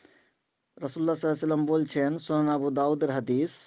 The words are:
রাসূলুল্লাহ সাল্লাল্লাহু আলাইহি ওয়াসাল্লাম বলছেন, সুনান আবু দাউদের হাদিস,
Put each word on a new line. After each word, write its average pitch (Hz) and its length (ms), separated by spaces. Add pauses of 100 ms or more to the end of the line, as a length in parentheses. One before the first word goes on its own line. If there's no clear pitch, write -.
(760)
রাসূলুল্লাহ 160 380
সাল্লাল্লাহু 160 120
আলাইহি - 0
ওয়াসাল্লাম 156 380
বলছেন, 151 520
সুনান 151 320
আবু 143 220
দাউদের 143 400
হাদিস, 131 400 (160)